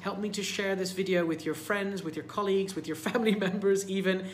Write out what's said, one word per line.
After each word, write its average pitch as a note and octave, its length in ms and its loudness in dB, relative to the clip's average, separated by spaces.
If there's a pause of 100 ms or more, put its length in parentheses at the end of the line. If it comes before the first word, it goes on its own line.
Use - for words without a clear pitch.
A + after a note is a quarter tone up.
help F#3+ 180 -4
me G#3 120 -2
to G3+ 120 -4
share G3 320 0
this F#3 160 -2
video F3+ 340 2
with D#3+ 200 -2
your D#3 100 0
friends, G3 480 -2
with D#3 140 -6
your D3+ 80 -6
colleagues, G3 500 0
with - 120 -4
your D#3 100 -2
<laughs> - 120 -4
family A3 260 4
members F#3+ 540 2
even, F#3+ 460 0